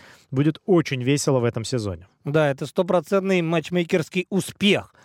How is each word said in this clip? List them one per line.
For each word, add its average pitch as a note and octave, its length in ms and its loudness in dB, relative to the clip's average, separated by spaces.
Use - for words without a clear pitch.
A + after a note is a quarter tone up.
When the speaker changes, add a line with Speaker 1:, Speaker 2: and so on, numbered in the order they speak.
Speaker 1:
будет D3 340 0
очень D3 380 0
весело C#3 360 2
в A#2 60 0
этом A#2 200 -2
сезоне. G2+ 420 -6
Speaker 2:
Да, D3 260 2
это C#3 160 -6
стопроцентный F#3 760 0
матчмейкерский E3+ 880 -2
успех. - 640 0